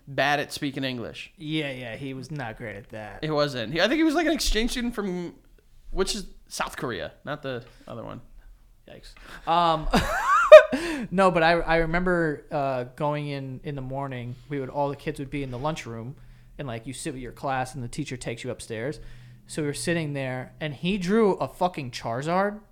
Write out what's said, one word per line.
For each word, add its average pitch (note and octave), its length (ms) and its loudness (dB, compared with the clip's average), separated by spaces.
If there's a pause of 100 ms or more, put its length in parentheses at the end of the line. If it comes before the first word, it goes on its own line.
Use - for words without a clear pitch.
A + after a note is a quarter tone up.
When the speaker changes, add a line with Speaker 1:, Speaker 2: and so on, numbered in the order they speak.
Speaker 1:
bad C#3 320 4
at C#3 140 -2
speaking C#3 320 -2
English. A#2 520 -6
Speaker 2:
Yeah, D3+ 360 -2
yeah, B2 240 -8
he C3+ 180 -6
was B2+ 160 -10
not C3 260 -6
great G#2+ 200 -8
at G2+ 140 -14
that. G#2+ 340 -10
Speaker 1:
It D#3 80 0
wasn't. C3+ 400 0
He, D#3+ 80 0
I G3 80 6
think C#4+ 100 2
he D#4+ 60 6
was, D#4 100 4
like, D#4+ 120 4
an E4 60 4
exchange A#3 400 2
student A#3+ 220 -2
from, F3+ 400 -4 (560)
which F#3+ 240 0
is G3 120 -6 (200)
South - 300 -6
Korea, G#2+ 360 -4 (120)
not C#3+ 180 -8
the B2 220 -8 (240)
other A2+ 160 -10
one. A2 160 -10 (680)
Speaker 2:
Yikes. - 260 -18 (340)
Um, E3 400 4 (1200)
<laughs> - 20 -18
no, F#3 220 4
but E3+ 100 2
I, E3 120 6
I E3 240 2
remember, E3 720 0
uh, C3+ 320 -2 (100)
going D3 320 -2
in, C3+ 380 -8
in D3+ 100 -6
the C#3 80 -6
morning. C3 540 -6 (120)
We C#3+ 120 -2
would, B2+ 100 -4
all C#3+ 180 2
the C3+ 80 -2
kids - 220 -6
would C3+ 120 -6
be C#3+ 120 -2
in C3 80 -4
the B2 80 -6
lunchroom, B2 560 -4 (420)
and, C#3+ 120 -6
like, A#2 180 -6
you C#3 60 -6
sit C#3 220 -6
with B2+ 80 -10
your A#2 100 -10
class, C3 420 -2
and C3+ 80 -6
the A#2 60 -4
teacher C3+ 280 -4
takes A#2+ 280 -6
you B2+ 80 -4
upstairs. A#2 480 -6 (480)
So - 140 -4
we D3+ 40 0
were C#3+ 80 0
sitting E3 380 0
there, B2+ 480 -4
and D#3 120 -4
he F3 260 0
drew G3 360 6
a C#3 140 -2
fucking F3 420 0
Charizard F3 680 0 (120)